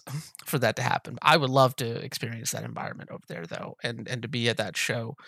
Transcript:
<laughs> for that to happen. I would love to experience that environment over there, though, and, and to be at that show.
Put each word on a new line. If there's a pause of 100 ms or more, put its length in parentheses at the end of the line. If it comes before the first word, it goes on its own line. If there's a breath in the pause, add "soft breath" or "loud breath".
<laughs>
for
that
to
happen.
I
would
love
to
experience
that
environment
over
there,
though,
and,
and
to
be
at
that
show. (120)